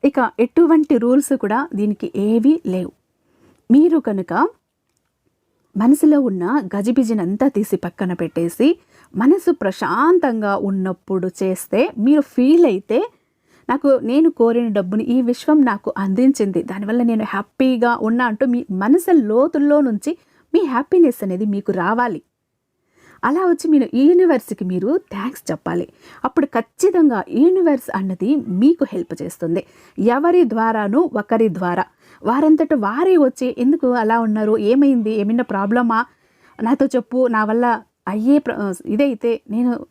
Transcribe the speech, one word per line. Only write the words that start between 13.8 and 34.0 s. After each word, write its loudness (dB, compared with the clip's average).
నేను 2
కోరిన 0
డబ్బుని -2
ఈ 0
విశ్వం 2
నాకు -2
అందించింది, 0
దానివల్ల -4
నేను 0
హ్యాపీగా 0
ఉన్నా 0
అంటూ -2
మీ -2
మనసు 2
లోతుల్లో 2
నుంచి -2
మీ 4
హ్యాపీనెస్ 0
అనేది -4
మీకు -4
రావాలి. -2
అలా 0
వచ్చి 0
మీరు 4
ఈ 4
యూనివర్స్‌కి 2
మీరు -2
థాంక్స్ -10
చెప్పాలి. -6
అప్పుడు -2
ఖచ్చితంగా 0
యూనివర్స్ 2
అన్నది -2
మీకు 0
హెల్ప్ -8
చేస్తుంది. -6
ఎవరి 2
ద్వారానూ, 0
ఒకరి 0
ద్వారా, -4
వారంతట 0
వారే 0
వచ్చి, 0
"ఎందుకు 0